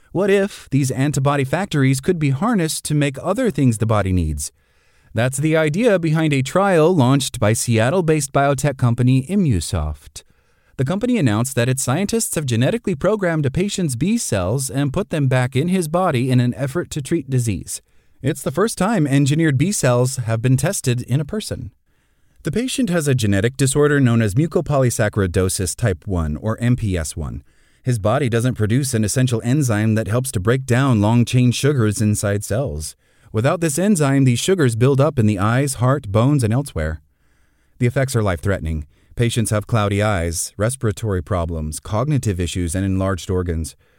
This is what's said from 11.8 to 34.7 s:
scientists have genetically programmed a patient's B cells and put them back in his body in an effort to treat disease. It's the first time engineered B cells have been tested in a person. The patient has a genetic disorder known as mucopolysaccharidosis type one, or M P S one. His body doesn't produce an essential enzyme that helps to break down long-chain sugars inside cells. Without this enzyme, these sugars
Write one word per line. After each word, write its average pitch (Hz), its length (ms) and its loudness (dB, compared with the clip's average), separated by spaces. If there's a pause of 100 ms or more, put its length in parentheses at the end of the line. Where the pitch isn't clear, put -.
scientists 196 520 -2
have 156 100 -4
genetically 143 500 0
programmed 170 520 0
a 139 40 -2
patient's 170 460 -2
B 196 220 0
cells 117 500 -2
and 139 240 -2
put - 160 -4
them 151 180 0
back 127 300 0
in 160 120 0
his 180 200 0
body 151 420 0
in 127 100 4
an 123 140 0
effort 143 360 -6
to 151 120 -8
treat 170 280 -4
disease. 120 500 -4 (400)
It's 143 220 -4
the 165 100 -4
first 196 240 -2
time 180 300 0
engineered 143 500 2
B 175 160 0
cells 127 440 0
have 113 260 -4
been 131 160 4
tested 156 440 -2
in - 180 -2
a 151 40 -4
person. - 480 -8 (720)
The 151 100 -4
patient 247 380 -2
has 160 180 0
a 135 60 4
genetic 107 420 2
disorder 147 440 2
known 117 200 4
as 104 140 0
mucopolysaccharidosis 110 1400 0
type 98 320 -2
one, 82 300 -2
or 110 240 -4
M 123 160 2
P 95 220 -2
S - 180 -6
one. 71 260 -8 (400)
His 120 160 -2
body 117 300 0
doesn't 117 280 0
produce 120 360 0
an 110 120 2
essential 127 380 0
enzyme 113 520 2
that 110 120 -2
helps 123 260 -2
to 110 60 -2
break 127 280 0
down 123 340 2
long-chain 120 520 4
sugars 113 500 0
inside 104 420 0
cells. 95 500 -6 (360)
Without 143 300 0
this 165 180 -2
enzyme, 151 460 2
these 120 140 4
sugars 151 360 2